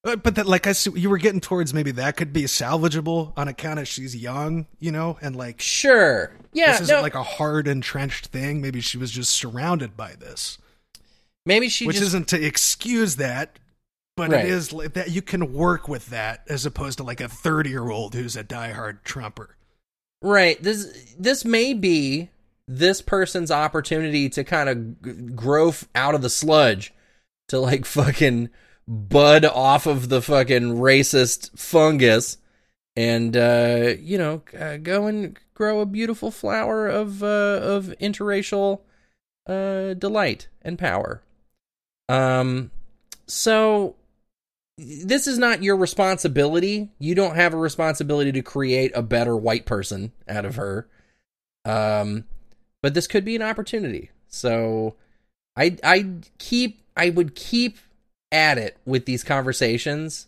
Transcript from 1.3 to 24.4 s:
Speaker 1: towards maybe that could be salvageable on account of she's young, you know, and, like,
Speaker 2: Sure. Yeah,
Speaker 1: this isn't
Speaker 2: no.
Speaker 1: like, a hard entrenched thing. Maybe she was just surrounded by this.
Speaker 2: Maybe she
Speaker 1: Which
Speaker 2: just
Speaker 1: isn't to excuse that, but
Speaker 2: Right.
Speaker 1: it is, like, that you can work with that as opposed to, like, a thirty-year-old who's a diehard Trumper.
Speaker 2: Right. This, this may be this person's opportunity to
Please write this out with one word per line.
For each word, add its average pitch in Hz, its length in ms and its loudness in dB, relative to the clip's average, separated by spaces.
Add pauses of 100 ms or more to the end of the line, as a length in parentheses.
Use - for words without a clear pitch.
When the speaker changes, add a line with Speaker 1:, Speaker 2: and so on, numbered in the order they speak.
Speaker 1:
towards 165 340 -2
maybe 147 180 -2
that 127 260 -4
could 147 160 -6
be 151 100 0
salvageable 156 920 -2
on 143 100 -4
account 156 320 -8
of 135 80 -8
she's 131 280 -10
young, 147 520 -6 (120)
you 160 120 -4
know, 160 300 -4
and, 139 140 -8
like, 123 260 -12
Speaker 2:
Sure. 180 720 4 (180)
Yeah, 311 220 4
Speaker 1:
this 202 80 2
isn't 294 160 4
Speaker 2:
no. 277 40 2
Speaker 1:
like, 151 140 -2
a 127 80 -2
hard 151 440 -2
entrenched 139 600 -4
thing. 139 340 -4
Maybe 131 200 -6
she 123 160 -6
was 123 140 -8
just 120 200 -4
surrounded 123 640 -4
by 110 200 -14
this. - 420 -12 (880)
Speaker 2:
Maybe 220 240 2
she - 180 -4
Speaker 1:
Which 190 100 -2
Speaker 2:
just 202 100 0
Speaker 1:
isn't 175 220 -2
to 165 160 0
excuse 220 720 -2
that, 135 420 -6 (580)
but 165 140 -4
Speaker 2:
Right. 135 140 4
Speaker 1:
it 180 60 0
is, 170 220 -4
like, 156 200 -8
that 180 180 -4
you 185 100 -4
can 170 320 -4
work 165 340 0
with 135 200 -8
that 113 420 -8
as 139 160 -4
opposed 139 320 -6
to, 135 80 -12
like, 123 160 -10
a 120 80 -10
thirty-year-old 120 840 -2
who's 120 220 -6
a 107 80 -10
diehard 110 600 -10
Trumper. 110 520 -14 (680)
Speaker 2:
Right. 185 400 4
This, 202 560 -6
this 240 280 0
may 233 280 2
be 165 560 0 (380)
this 175 340 2
person's 180 500 -2
opportunity 151 800 0
to 139 140 -4